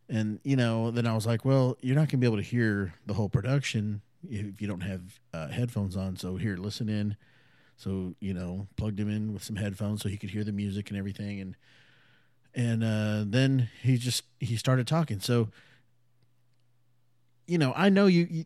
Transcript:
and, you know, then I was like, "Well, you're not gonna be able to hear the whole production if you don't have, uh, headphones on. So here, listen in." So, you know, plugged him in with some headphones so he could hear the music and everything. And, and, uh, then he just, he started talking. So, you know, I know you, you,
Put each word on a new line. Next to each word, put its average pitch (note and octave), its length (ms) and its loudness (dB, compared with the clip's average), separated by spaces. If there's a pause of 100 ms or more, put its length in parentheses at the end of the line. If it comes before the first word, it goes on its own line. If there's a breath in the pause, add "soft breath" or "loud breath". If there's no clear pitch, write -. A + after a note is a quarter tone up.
and, G#2+ 340 -2
you C#3 120 0
know, A#2 360 2
then A#2 140 0
I A2+ 80 2
was A2 140 0
like, A#2 180 0
"Well, C3 360 4
you're B2+ 140 2
not D3+ 140 4
gonna C3 120 2
be B2 60 6
able A2 100 4
to G2+ 40 0
hear G#2 540 0 (100)
the G#2 80 -4
whole G2 160 0
production G#2+ 720 0 (260)
if G#2 340 -8
you G#2 60 -4
don't G2 140 -6
have, F#2 380 -8 (140)
uh, D#2 160 -8
headphones G#2 460 -2
on. F#2+ 220 -4
So F#2 200 -6
here, F#2+ 200 -2
listen G#2 320 -6
in." G#2 260 -2 (640 soft breath)
So, F#2+ 420 -6
you F#2+ 140 -4
know, F#2 420 -6
plugged G#2+ 240 -4
him G#2 80 -2
in G#2+ 260 -4
with G2+ 100 -10
some A2 120 -8
headphones G2+ 460 -4
so G#2 80 -4
he G2 80 -4
could G2 140 -10
hear G#2+ 120 -4
the G#2 80 -4
music G2+ 380 -4
and G2+ 80 -4
everything. G2+ 420 -6
And, F#2+ 160 -10 (1000 soft breath)
and, A#2 280 0
uh, G#2+ 440 2
then C3 420 4 (140)
he B2+ 140 4
just, A#2+ 260 -2 (160)
he A2+ 180 -2
started B2+ 300 2
talking. D3+ 320 0
So, A#2 300 2 (2000 soft breath)
you E3+ 140 2
know, C3+ 160 4
I F#3+ 140 4
know G3 180 6
you, E3+ 240 6
you, E3 140 -4